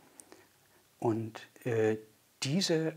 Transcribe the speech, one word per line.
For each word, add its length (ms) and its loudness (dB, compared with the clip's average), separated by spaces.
Und, 480 -2
äh, 320 2
diese 540 2